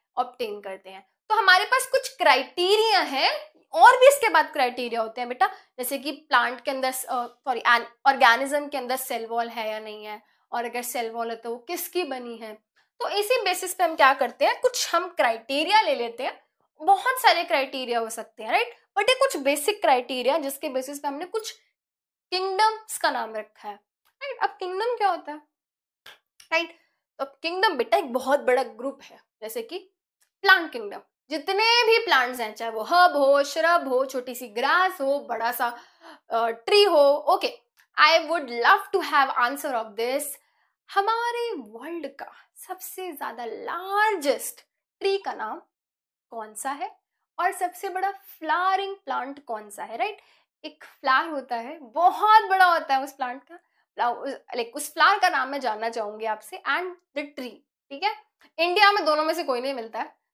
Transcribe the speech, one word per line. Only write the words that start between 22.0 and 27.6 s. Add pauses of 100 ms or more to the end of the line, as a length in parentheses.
किंगडम्स
का
नाम
रखा
है, (480)
राइट?
अब
किंगडम
क्या
होता
है, (1120)
राइट? (400)
तो
अब
किंगडम